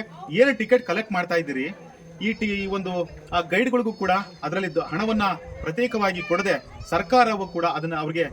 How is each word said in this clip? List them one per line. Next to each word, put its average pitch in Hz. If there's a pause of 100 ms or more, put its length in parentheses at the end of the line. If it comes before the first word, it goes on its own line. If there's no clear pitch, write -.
(320)
ಏನು 240
ಟಿಕೆಟ್ 247
ಕಲೆಕ್ಟ್ 220
ಮಾಡ್ತಾ 175
ಇದ್ದೀರಿ, 143 (520)
ಈ 214
ಟಿ-, 214
ಈ 196
ಒಂದು, 180 (260)
ಆ, 175
ಗೈಡ್ಗಳಿಗೂ 220
ಕೂಡ 190 (320)
ಅದರಲ್ಲಿ 165
ದ-, -
ಹಣವನ್ನ 208 (400)
ಪ್ರತ್ಯೇಕವಾಗಿ 196
ಕೊಡದೆ 175 (240)
ಸರ್ಕಾರವು 208
ಕೂಡ 170
ಅದನ್ನ 165
ಅವ್ರಿಗೆ 160